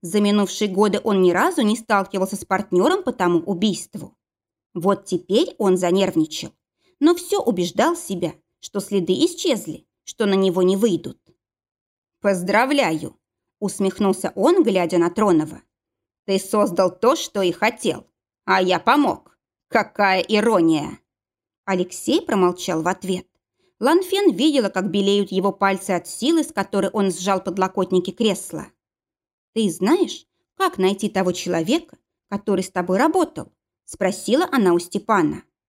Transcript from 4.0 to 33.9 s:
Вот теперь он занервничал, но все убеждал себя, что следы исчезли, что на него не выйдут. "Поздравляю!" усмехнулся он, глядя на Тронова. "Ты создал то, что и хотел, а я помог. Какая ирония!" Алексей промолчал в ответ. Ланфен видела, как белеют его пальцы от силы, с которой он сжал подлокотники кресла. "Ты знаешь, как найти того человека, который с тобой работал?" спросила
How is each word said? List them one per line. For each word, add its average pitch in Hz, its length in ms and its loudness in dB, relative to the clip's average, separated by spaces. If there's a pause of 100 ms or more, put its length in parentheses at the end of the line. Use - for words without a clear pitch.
Вот 190 320 -2
теперь 190 520 -2
он 190 200 2
занервничал, 175 760 0 (480)
но 339 160 4
все 392 260 -4
убеждал 202 540 0
себя, 180 400 -6 (240)
что - 200 -8
следы 185 340 -2 (120)
исчезли, 247 640 -4 (160)
что - 220 -6
на 196 100 2
него 190 260 2
не 190 160 2
выйдут. 196 420 -2 (1000)
"Поздравляю!" 202 920 0 (440)
усмехнулся 190 760 -2
он, 320 280 4
глядя 180 340 0
на 170 120 2
Тронова. 170 520 0 (640)
"Ты 196 140 0
создал 196 580 0
то, 254 180 2
что - 260 -6
и 180 100 2
хотел, 208 540 -4 (400)
а 190 160 2
я 180 180 0
помог. - 580 0 (300)
Какая 202 540 0
ирония!" 170 800 2 (680)
Алексей 185 560 -2
промолчал 180 600 -2
в 160 60 -4
ответ. 185 400 -6 (520)
Ланфен 359 520 2
видела, 240 380 2
как 190 200 -4
белеют 196 420 0
его 190 200 0
пальцы 196 400 -2
от 175 160 -2
силы, 311 360 0
с - 80 -8
которой 196 400 -2
он 202 200 0
сжал 185 300 -2
подлокотники 185 680 -2
кресла. 180 560 -4 (840)
"Ты 220 160 0
знаешь, 262 560 0 (300)
как 370 220 -2
найти 196 320 0
того 185 220 -2
человека, 180 680 -2 (320)
который 202 340 -2
с - 80 -10
тобой 180 260 -2
работал?" 320 540 0 (340)
спросила 208 680 -2